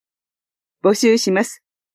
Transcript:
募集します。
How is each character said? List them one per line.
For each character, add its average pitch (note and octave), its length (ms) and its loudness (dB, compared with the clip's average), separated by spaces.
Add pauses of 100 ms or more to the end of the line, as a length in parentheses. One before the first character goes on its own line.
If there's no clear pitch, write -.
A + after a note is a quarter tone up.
(840)
募 G3 100 2
集 A3+ 240 2
し G3 140 -2
ま F#3+ 100 0
す。 - 220 -10 (300)